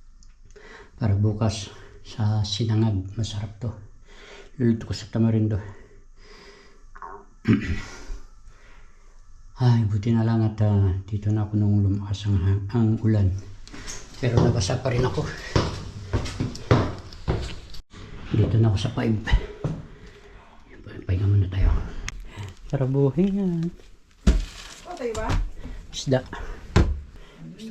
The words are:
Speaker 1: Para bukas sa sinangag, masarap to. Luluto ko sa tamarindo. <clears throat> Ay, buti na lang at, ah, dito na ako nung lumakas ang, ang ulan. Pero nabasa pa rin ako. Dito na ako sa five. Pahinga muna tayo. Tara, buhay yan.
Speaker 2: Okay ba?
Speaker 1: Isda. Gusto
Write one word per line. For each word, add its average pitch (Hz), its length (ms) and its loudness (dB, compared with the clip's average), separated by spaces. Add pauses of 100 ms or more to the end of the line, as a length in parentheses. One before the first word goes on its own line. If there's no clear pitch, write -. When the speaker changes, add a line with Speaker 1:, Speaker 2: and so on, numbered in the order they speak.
(1000)
Speaker 1:
Para 101 160 2
bukas 107 560 0 (320)
sa 107 400 0
sinangag, 110 720 0
masarap 107 380 -6 (100)
to. 120 80 -4 (880)
Luluto 117 320 2
ko - 60 -4
sa - 100 -12
tamarindo. 110 560 2 (1800)
<clears throat> 110 80 6 (2000)
Ay, 117 240 6
buti 104 320 0
na 113 80 4
lang 113 160 4
at, 107 240 0
ah, 101 240 4 (160)
dito 104 240 -2
na 107 160 0
ako 104 80 -4
nung 104 320 4
lumakas 101 400 -2
ang, 98 480 2
ang 113 320 4
ulan. 104 240 4 (880)
Pero 120 240 4
nabasa 120 400 2
pa 131 80 0
rin 123 160 2
ako. 151 160 -2 (3000)
Dito 110 240 4
na 113 80 8
ako 101 160 4
sa - 80 -2
five. 120 240 0 (1900)
Pahinga 98 240 2
muna 98 160 6
tayo. 92 240 4 (960)
Tara, 135 160 0
buhay 139 480 4
yan. 185 320 0 (1300)
Speaker 2:
Okay - 240 -6
ba? - 160 -2 (640)
Speaker 1:
Isda. 127 240 2 (1400)
Gusto 220 160 -14